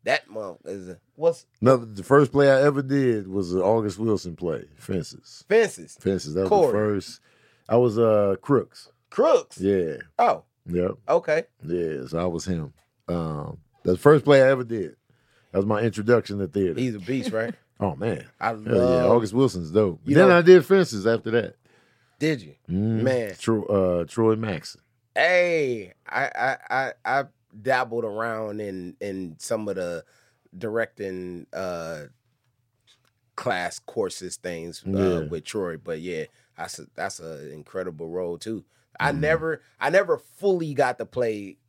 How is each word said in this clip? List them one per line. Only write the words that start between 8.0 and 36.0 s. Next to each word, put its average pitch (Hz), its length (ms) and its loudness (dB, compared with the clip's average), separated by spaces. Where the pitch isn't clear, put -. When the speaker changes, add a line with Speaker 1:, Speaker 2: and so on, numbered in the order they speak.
Speaker 2:
Crooks. - 500 -2
Speaker 1:
Crooks? 262 480 0
Speaker 2:
Yeah. 92 380 0
Speaker 1:
Oh. 226 260 0
Speaker 2:
Yep. 90 260 -2
Speaker 1:
Okay. 165 360 0
Speaker 2:
Yeah, 80 400 -4
so 80 120 -6
I 87 80 0
was 85 200 -4
him. 82 260 -6
Um, 78 500 -6
the 90 140 2
first 147 280 6
play 139 180 8
I 131 80 6
ever 127 140 0
did. 110 320 -6
That 92 60 0
was 98 80 0
my 107 140 0
introduction 107 580 0
to 98 80 -4
theater. 90 340 -2
Speaker 1:
He's 123 140 -4
a 104 60 -12
beast, 127 320 -6
right? 110 260 -4
Speaker 2:
<laughs> - 60 -20
Oh, 90 140 -2
man. 98 300 -6
Speaker 1:
I 110 100 -2
Speaker 2:
Hell 117 100 -4
Speaker 1:
love 107 80 -12
Speaker 2:
yeah, - 60 4
August 110 220 4
Wilson's 92 380 0
dope. 92 340 2
Speaker 1:
You 143 100 0
Speaker 2:
Then 185 140 10
Speaker 1:
know 180 100 8
Speaker 2:
I 175 40 4
did 180 240 10
fences 147 400 2
after 113 240 0
that. 110 240 0
Speaker 1:
Did 147 240 -2
you? 73 120 -20
Speaker 2:
Mm. 107 320 0
Speaker 1:
Man. 120 360 0
Speaker 2:
Tro-, 110 260 0
uh, 90 400 2
Troy 110 320 2
Maxson. 107 460 -8
Speaker 1:
Hey, 156 800 0
I, 131 200 -4
I, 131 200 -2
I, 131 220 -2
I 135 180 0
dabbled 120 420 -2
around 110 560 -6
in, 95 400 -10
in 95 380 -8
some 107 280 -6
of 98 100 -6
the 87 280 -8
directing, 95 960 -8
uh, 82 480 -8
class 90 420 -6
courses 92 580 -8
things, 85 500 -12
uh, 95 40 -6
Speaker 2:
Yeah. 95 300 0
Speaker 1:
with 78 240 -8
Troy, 87 340 -8
but 80 220 -10